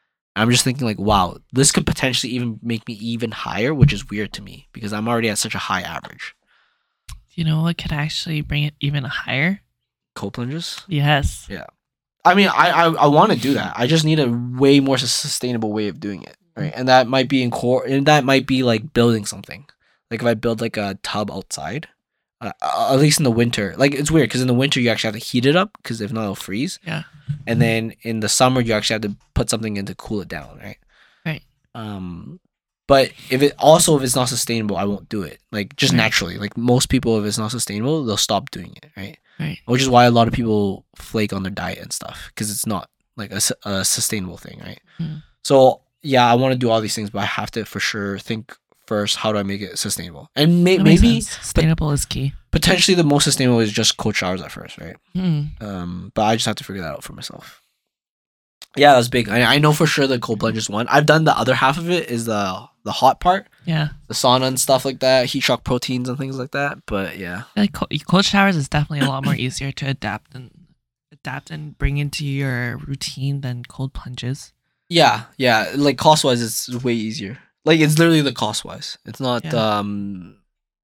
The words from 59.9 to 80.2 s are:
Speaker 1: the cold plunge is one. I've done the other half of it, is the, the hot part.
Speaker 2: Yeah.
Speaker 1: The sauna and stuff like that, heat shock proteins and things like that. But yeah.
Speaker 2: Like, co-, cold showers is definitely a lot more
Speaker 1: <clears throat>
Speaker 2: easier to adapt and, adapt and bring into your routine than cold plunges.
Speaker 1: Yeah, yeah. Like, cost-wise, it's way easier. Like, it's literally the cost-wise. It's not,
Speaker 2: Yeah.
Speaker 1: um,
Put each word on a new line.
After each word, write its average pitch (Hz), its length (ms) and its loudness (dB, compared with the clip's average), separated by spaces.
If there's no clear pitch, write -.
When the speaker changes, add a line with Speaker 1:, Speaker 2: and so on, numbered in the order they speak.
Speaker 1:
the 127 120 0
cold 110 200 -4
plunge 113 180 -2
is 104 120 -6
one. 107 200 -4
I've 147 160 4
done 156 200 4
the 147 120 4
other 127 180 2
half 131 220 2
of 170 120 -6
it, 175 200 -2
is 117 160 -4
the, 101 420 -4
the 104 80 -6
hot 131 300 4
part. 190 260 2
Speaker 2:
Yeah. 156 240 0
Speaker 1:
The 117 60 -10
sauna 127 340 4
and 131 120 -2
stuff 131 260 2
like 127 140 -6
that, 131 280 4
heat 131 160 -4
shock 123 200 0
proteins 127 460 -4
and 123 80 -6
things 135 200 -8
like 127 140 -10
that. 143 340 -6
But 98 320 -4
yeah. 92 260 -10
Speaker 2:
Like, 202 180 0
co-, - 140 -6
cold 190 180 4
showers 196 320 2
is 139 120 -2
definitely 147 360 -2
a 139 40 0
lot 135 160 -6
more 139 100 2
Speaker 1:
<clears throat> 127 120 -4
Speaker 2:
easier 139 260 -6
to 139 160 -8
adapt 107 460 -8
and, 127 160 -18
adapt 139 400 -12
and 151 260 -14
bring 139 200 0
into 147 280 -4
your 131 520 -2
routine 139 640 -6
than 123 240 -8
cold - 280 -10
plunges. 123 580 -10
Speaker 1:
Yeah, 127 340 4
yeah. 110 380 2
Like, 139 220 2
cost-wise, 151 440 4
it's 120 420 -6
way 120 100 0
easier. 110 460 -6
Like, 160 160 4
it's 151 200 4
literally 165 220 6
the 139 120 -2
cost-wise. - 720 -6
It's 110 140 -16
not, 123 260 -4
Speaker 2:
Yeah. 156 60 -8
Speaker 1:
um, 101 580 -8